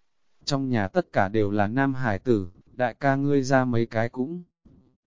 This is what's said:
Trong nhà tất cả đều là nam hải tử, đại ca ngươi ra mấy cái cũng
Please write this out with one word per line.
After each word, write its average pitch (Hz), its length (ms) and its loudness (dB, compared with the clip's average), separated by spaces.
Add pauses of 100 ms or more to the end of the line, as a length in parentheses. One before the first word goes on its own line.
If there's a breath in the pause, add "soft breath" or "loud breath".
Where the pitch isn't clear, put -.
(460)
Trong 135 240 -2
nhà 110 180 0
tất - 260 -4
cả 101 160 2
đều 104 220 2
là 104 160 2
nam 135 260 0
hải 120 260 -2
tử, 104 300 0 (280)
đại 123 160 -2
ca 139 220 0
ngươi 139 280 0
ra 131 220 2
mấy 117 200 0
cái 113 240 -2
cũng 165 340 -6 (680)